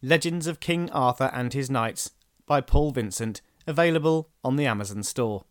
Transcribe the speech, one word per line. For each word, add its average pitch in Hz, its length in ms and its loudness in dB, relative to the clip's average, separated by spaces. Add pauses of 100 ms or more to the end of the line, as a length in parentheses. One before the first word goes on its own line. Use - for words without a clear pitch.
Legends 165 460 0
of 165 120 -6
King 170 320 -2
Arthur 131 420 2
and 123 200 -4
His 131 160 -4
Knights, 113 420 -2 (340)
by 147 160 2
Paul 147 300 2
Vincent, 113 500 -6 (260)
available 160 640 2 (140)
on 131 120 0
the 147 100 2
Amazon 104 380 -2
store. 107 480 -4